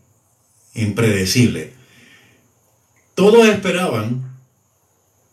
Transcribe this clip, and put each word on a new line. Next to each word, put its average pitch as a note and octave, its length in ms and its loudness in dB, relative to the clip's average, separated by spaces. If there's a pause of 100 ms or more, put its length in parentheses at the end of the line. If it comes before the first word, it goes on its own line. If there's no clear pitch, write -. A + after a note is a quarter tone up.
(760)
impredecible. G2+ 1000 -2 (1400)
Todos A3 340 6
esperaban, D#3 880 -4 (960)